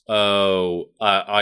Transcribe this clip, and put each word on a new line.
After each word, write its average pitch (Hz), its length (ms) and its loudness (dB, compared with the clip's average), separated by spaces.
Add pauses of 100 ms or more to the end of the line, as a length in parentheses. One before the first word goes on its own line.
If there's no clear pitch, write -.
Oh, 98 760 0 (160)
I, 98 220 0 (180)